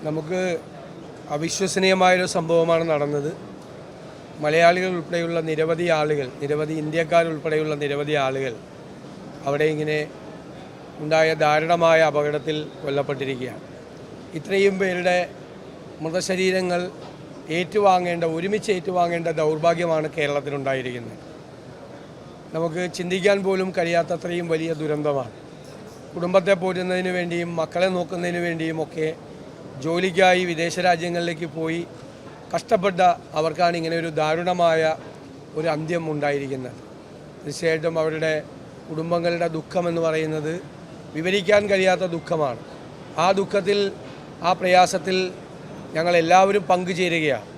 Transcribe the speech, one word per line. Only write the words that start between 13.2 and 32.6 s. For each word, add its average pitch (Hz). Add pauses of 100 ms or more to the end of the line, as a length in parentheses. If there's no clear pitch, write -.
ഇത്രയും 196
പേരുടെ 180 (720)
മൃതശരീരങ്ങൾ 180 (760)
ഏറ്റുവാങ്ങേണ്ട, 180
ഒരുമിച്ച് 190
ഏറ്റുവാങ്ങേണ്ട 175
ദൗർഭാഗ്യമാണ് 160
കേരളത്തിലുണ്ടായിരിക്കുന്നത്. 135 (1400)
നമുക്ക് 165 (120)
ചിന്തിക്കാൻ 185
പോലും 185
കഴിയാത്തത്രയും 170
വലിയ 165
ദുരന്തമാണ്. 147 (840)
കുടുംബത്തെ 185
പോറ്റുന്നതിന് 185
വേണ്ടിയും 170
മക്കളെ 160
നോക്കുന്നതിന് 175
വേണ്ടിയും 160
ഒക്കെ 156 (760)
ജോലിക്കായി 180
വിദേശ 170
രാജ്യങ്ങളിലേക്ക് 170
പോയി 160 (680)
കഷ്ടപ്പെട്ട 185 (400)